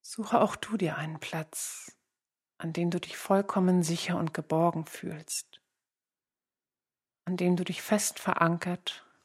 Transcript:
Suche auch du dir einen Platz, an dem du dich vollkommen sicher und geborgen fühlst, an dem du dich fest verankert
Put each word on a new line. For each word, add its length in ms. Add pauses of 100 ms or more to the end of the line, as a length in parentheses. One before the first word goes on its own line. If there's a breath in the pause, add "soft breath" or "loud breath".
(140)
Suche 280
auch 160
du 180
dir 220
einen 240
Platz, 760 (600)
an 160
dem 180
du 80
dich 160
vollkommen 640
sicher 360
und 160
geborgen 520
fühlst, 760 (1600)
an 140
dem 180
du 80
dich 180
fest 380
verankert 840 (200)